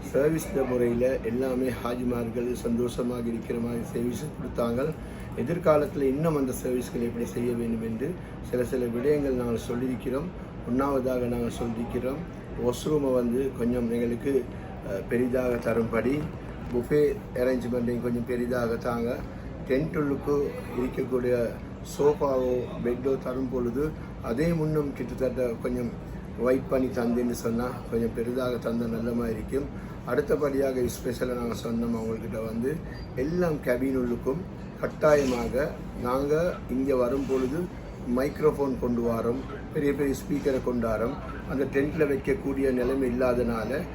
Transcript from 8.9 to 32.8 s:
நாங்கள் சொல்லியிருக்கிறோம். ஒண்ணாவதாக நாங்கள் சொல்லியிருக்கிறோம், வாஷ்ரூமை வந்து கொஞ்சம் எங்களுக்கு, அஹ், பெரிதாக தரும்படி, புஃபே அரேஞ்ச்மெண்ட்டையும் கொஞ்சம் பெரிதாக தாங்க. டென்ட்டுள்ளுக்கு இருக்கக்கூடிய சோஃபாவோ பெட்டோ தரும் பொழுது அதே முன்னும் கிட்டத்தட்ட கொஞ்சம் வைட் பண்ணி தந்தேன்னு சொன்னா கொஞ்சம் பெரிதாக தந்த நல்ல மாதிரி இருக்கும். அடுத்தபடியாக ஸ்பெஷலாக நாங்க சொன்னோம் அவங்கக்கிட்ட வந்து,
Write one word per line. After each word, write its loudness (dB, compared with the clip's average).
நாங்கள் 0
சொல்லியிருக்கிறோம். -2
ஒண்ணாவதாக 2
நாங்கள் 0
சொல்லியிருக்கிறோம், -2
வாஷ்ரூமை 2
வந்து 2
கொஞ்சம் 2
எங்களுக்கு, 2
அஹ், -4
பெரிதாக 2
தரும்படி, 2
புஃபே 4
அரேஞ்ச்மெண்ட்டையும் 0
கொஞ்சம் 0
பெரிதாக 0
தாங்க. 0
டென்ட்டுள்ளுக்கு 2
இருக்கக்கூடிய 0
சோஃபாவோ 4
பெட்டோ 2
தரும் -2
பொழுது 0
அதே 2
முன்னும் 2
கிட்டத்தட்ட 0
கொஞ்சம் -2
வைட் 4
பண்ணி 4
தந்தேன்னு 2
சொன்னா 0
கொஞ்சம் 2
பெரிதாக 0
தந்த -2
நல்ல -2
மாதிரி 0
இருக்கும். -2
அடுத்தபடியாக 2
ஸ்பெஷலாக -2
நாங்க -2
சொன்னோம் -2
அவங்கக்கிட்ட -4
வந்து, -2